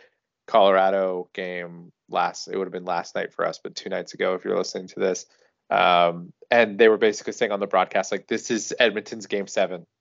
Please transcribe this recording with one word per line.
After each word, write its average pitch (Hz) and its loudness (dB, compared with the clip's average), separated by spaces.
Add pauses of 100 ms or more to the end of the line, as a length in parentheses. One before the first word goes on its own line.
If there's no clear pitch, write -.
(480)
Colorado 95 4
game 87 -10 (180)
last, 87 -4
it 95 -6
would 95 -2
have 87 -10
been 90 -10
last 87 -6
night 92 -6
for 87 -4
us, 82 -8
but - -14
two - -12
nights 92 -8
ago, 92 -2
if 92 -10
you're 95 -2
listening 92 -6
to - -14
this. 95 -2 (440)
Um, 87 2 (180)
and 113 4
they 113 8
were 110 6
basically 107 0
saying 107 -2
on 101 -2
the 101 -2
broadcast, 95 0
like, 98 -6
"This 113 -4
is 110 -2
Edmonton's 107 0
game 98 -4
seven. 90 -4 (140)